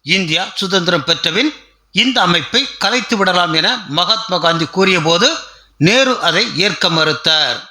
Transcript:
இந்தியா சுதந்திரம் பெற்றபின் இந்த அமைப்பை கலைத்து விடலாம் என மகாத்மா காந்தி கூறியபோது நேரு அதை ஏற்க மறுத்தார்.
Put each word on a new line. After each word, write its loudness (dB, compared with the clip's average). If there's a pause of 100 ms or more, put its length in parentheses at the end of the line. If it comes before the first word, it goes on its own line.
இந்தியா 0 (160)
சுதந்திரம் 0
பெற்றபின் 0 (440)
இந்த 0
அமைப்பை 0 (220)
கலைத்து 0
விடலாம் 2
என 0 (220)
மகாத்மா -2
காந்தி 2 (100)
கூறியபோது 2 (580)
நேரு 4
அதை 0 (200)
ஏற்க 0
மறுத்தார். 0 (120)